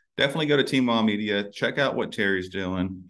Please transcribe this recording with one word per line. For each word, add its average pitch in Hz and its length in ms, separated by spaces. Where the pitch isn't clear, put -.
definitely 139 260
go 147 140
to 131 60
Team 131 220
Wow 117 140
Media. 104 500
Check 131 280
out 135 180
what 123 160
Terry's 95 380
doing. 92 580